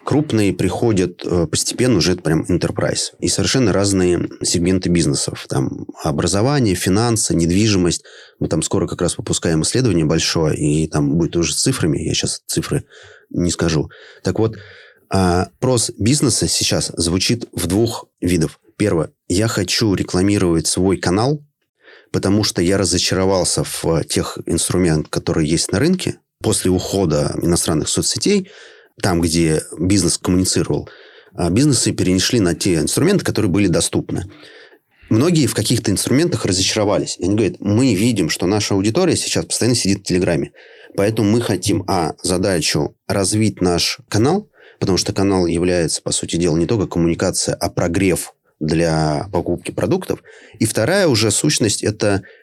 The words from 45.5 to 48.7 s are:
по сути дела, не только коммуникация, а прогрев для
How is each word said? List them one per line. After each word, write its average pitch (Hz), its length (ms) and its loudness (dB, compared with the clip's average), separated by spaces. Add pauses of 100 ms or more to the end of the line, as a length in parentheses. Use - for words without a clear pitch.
по - 100 -4
сути - 240 -4
дела, 85 220 2
не 85 80 2
только 101 200 0
коммуникация, 85 680 0
а - 160 -4
прогрев 90 640 -2 (240)
для 80 760 0